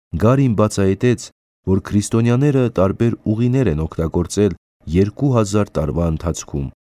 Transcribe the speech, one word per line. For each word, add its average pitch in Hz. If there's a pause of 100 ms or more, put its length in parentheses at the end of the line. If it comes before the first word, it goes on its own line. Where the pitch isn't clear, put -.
(140)
Գարին 123
բացահայտեց, 101 (440)
որ 95
քրիստոնյաները 120
տարբեր 104
ուղիներ 123
են 76
օգտագործել 85 (320)
երկու 98
հազար 107
տարվա 78
ընթացքում, 78 (180)